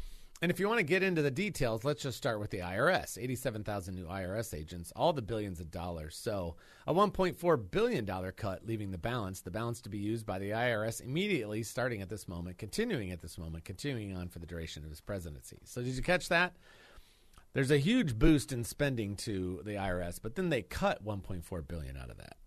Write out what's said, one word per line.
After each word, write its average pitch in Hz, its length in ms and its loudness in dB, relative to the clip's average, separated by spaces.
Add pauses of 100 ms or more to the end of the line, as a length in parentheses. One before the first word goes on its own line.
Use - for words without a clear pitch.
(400)
"And 175 120 4
if - 80 0
you 190 80 4
want 226 100 4
to 214 60 4
get 175 180 6
into 180 220 4
the 143 80 4
details, 127 520 0
let's 147 200 0
just 131 120 -2
start 113 240 0
with 104 120 -4
the 98 100 -2
I 90 160 -2
R 143 140 6
S. - 260 0
Eighty-seven 113 460 -2
thousand 98 320 -4
new 90 120 -6
I 95 160 -4
R 92 120 -2
S 113 180 -4
agents, 85 420 -8
all 151 160 4
the 151 120 0
billions 101 360 -4
of 80 120 -10
dollars. 85 440 -4
So 95 420 -4 (280)
a 147 80 0
one 196 160 6
point 185 300 0
four 170 180 6
billion 156 480 2
dollar 92 260 -2
cut, 98 360 -4
leaving 107 240 -2
the 90 80 -4
balance, 104 420 -2
the - 80 -8
balance 113 320 -4
to - 80 -10
be 104 80 -6
used 107 300 -2
by 92 100 -2
the 98 160 -2
I 120 200 2
R 107 120 2
S 113 140 -2
immediately, 127 640 0
starting 117 400 -2
at 87 60 -10
this 104 180 -8
moment, 87 320 -6
continuing 135 500 -2
at 90 100 -6
this 85 200 -12
moment, 82 260 -8
continuing 107 500 -6
on 90 140 -6
for - 80 -14
the 85 80 -12
duration 80 380 -8
of 78 80 -10
his 73 100 -14
presidency." 82 640 -8
So - 180 -8
did 127 140 -2
you 127 80 -2
catch 180 260 2
that? 175 260 4 (1000)
There's 135 180 4
a 151 80 8
huge 160 400 4
boost 151 320 8
in 120 120 -2
spending 113 520 0
to 92 500 -2
the 104 120 -4
I 98 120 0
R 90 120 2
S, 87 180 -4
but 113 160 -6
then 185 140 2
they 131 120 4
cut - 400 0
one 101 200 -4
point 90 240 -6
four 85 180 -6
billion 69 340 -6
out 64 140 -10
of 50 60 -12
that, - 300 -16